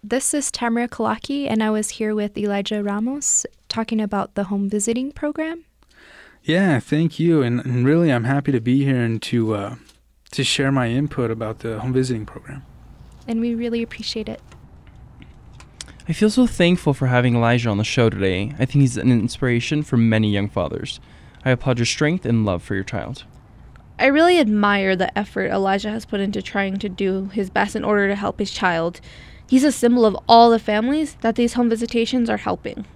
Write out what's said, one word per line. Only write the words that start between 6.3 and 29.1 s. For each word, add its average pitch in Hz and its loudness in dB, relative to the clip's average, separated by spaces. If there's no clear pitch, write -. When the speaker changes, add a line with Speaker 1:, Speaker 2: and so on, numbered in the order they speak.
Speaker 2:
Yeah, 165 2
thank 156 0
you. 160 4
And, 120 0
and 123 0
really, 160 4
I'm 120 2
happy 139 0
to 120 2
be 127 2
here 131 2
and 110 -2
to, 113 0
uh, 101 -6
to 135 -4
share 139 0
my 127 2
input 127 -2
about 113 -6
the 113 -6
home 127 -4
visiting 127 0
program. - -16
Speaker 1:
And 226 -2
we 233 -2
really 233 -4
appreciate 220 -10
it. 226 -12
Speaker 3:
I 165 -4
feel 214 2
so 240 4
thankful 175 2
for 131 -2
having 123 4
Elijah 117 2
on 101 0
the 107 0
show 117 2
today. 95 -2
I 131 2
think 139 2
he's 123 2
an 127 2
inspiration 120 0
for 131 -2
many 110 4
young 101 0
fathers. 82 -6
I 131 2
applaud 123 0
your 117 0
strength 160 -2
and 113 2
love 90 -2
for 104 -6
your 98 -4
child. 107 -10
Speaker 4:
I 254 2
really 330 6
admire 202 2
the 185 -2
effort 196 -4
Elijah 196 -2
has 220 -8
put 202 -6
into 196 -4
trying 196 -4
to 202 -6
do 190 -2
his 196 -4
best 202 -2
in 214 -4
order 202 2
to 202 -2
help 202 -6
his 196 -4
child. 170 -2